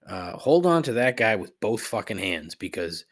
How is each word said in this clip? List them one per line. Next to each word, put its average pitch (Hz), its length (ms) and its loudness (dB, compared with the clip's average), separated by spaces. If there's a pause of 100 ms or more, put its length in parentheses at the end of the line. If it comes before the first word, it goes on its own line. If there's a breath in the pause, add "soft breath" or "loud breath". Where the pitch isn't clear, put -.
Uh, 90 280 -8
hold 170 280 4
on 170 160 6
to 135 120 -2
that 123 240 2
guy 110 180 4
with 87 240 -8
both 110 240 0
fucking 107 340 -4
hands, 87 380 -4
because 85 560 -8